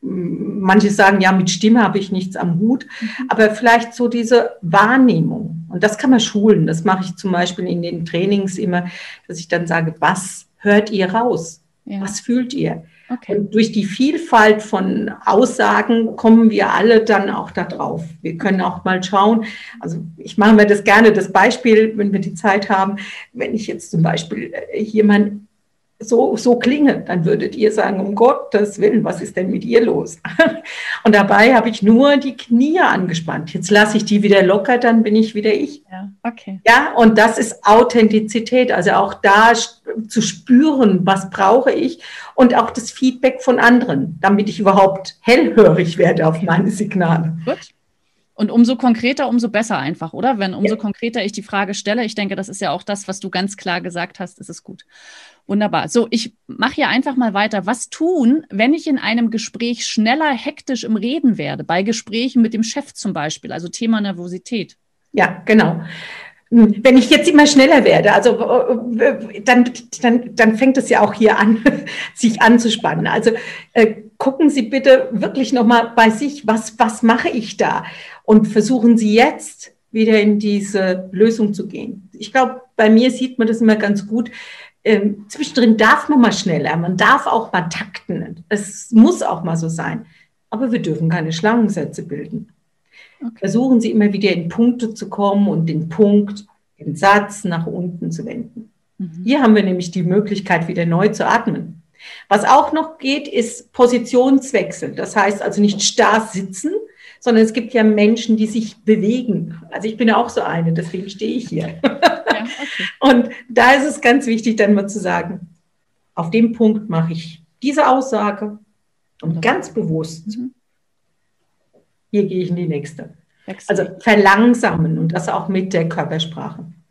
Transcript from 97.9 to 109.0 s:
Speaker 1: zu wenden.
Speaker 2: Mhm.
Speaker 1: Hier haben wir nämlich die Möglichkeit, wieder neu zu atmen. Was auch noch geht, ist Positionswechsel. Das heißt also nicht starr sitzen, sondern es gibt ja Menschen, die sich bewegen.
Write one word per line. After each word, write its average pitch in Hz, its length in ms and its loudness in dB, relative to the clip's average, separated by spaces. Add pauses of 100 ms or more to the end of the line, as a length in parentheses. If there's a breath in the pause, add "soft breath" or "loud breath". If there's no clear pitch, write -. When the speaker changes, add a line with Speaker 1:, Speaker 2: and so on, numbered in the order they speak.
Speaker 1:
zu 165 140 -10
wenden. - 440 -14 (280)
Speaker 2:
Mhm. 180 120 -10 (140)
Speaker 1:
Hier 269 180 0
haben 226 120 6
wir 208 80 4
nämlich 180 280 -4
die 185 120 -4
Möglichkeit, 185 640 -2
wieder 175 160 -4
neu 170 240 0
zu 220 180 -4
atmen. 214 560 -4 (460 loud breath)
Was 202 160 2
auch 285 300 4
noch 311 240 -6
geht, 277 280 -4
ist - 460 -6
Positionswechsel. 247 1200 0
Das 165 220 -6
heißt 202 260 0
also - 200 -2
nicht 202 200 0
starr 214 380 2 (100)
sitzen, 190 420 -8 (460 loud breath)
sondern 226 240 2
es 220 120 0
gibt 233 180 -6
ja 226 100 2
Menschen, 214 540 2
die 214 100 0
sich 220 380 -6
bewegen. 208 760 -2 (100)